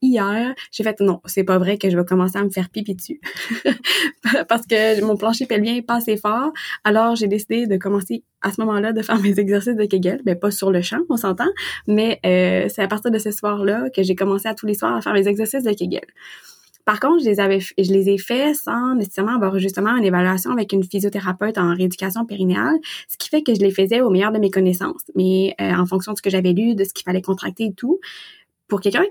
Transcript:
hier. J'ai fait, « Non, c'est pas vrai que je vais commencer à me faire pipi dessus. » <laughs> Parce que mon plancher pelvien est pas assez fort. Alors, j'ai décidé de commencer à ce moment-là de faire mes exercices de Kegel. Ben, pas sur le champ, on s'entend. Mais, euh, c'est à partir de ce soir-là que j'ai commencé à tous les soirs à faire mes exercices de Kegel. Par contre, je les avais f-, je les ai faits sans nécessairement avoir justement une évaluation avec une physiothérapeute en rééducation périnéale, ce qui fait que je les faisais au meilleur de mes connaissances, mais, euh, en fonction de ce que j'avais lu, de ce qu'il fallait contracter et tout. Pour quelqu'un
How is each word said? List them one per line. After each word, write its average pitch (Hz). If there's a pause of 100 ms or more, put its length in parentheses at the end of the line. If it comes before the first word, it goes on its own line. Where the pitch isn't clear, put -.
hier. 233 (200)
J'ai -
fait, « 214
Non, 185
c'est -
pas 185
vrai 190
que 202
je 180
vais 175
commencer 185
à 202
me 202
faire 185
pipi 208
dessus. » - (440)
<laughs> -
Parce 233
que 220
mon 214
plancher 226
pelvien 226
est 247
pas 240
assez 233
fort. 233 (300)
Alors, 220
j'ai 220
décidé 226
de 202
commencer 202 (180)
à 202
ce -
moment-là 220
de 220
faire 220
mes 196
exercices 202
de 214
Kegel. 190
Ben, 180
pas 208
sur 196
le 180
champ, 214 (100)
on 254
s'entend. 226 (380)
Mais, 214
euh, 185
c'est 202
à 190
partir 214
de 220
ce 214
soir-là 208
que 196
j'ai 185
commencé 196
à 220
tous 214
les 208
soirs 226
à 226
faire 208
mes 196
exercices 220
de 226
Kegel. 180 (840)
Par 208
contre, 311
je 240
les 202
avais 196
f-, 185
je 190
les 196
ai 196
faits 262
sans 247
nécessairement 214
avoir 196
justement 196
une 233
évaluation 185
avec 220
une 196
physiothérapeute 202
en 175
rééducation 185
périnéale, 202 (320)
ce -
qui -
fait 302
que 254
je 190
les 196
faisais 196
au 254
meilleur 190
de 220
mes 202
connaissances, 185 (140)
mais, 190
euh, 196
en 180
fonction 185
de 202
ce -
que 196
j'avais 185
lu, 220
de 196
ce 190
qu'il -
fallait 185
contracter 190
et 202
tout. 285 (680)
Pour 196
quelqu'un 208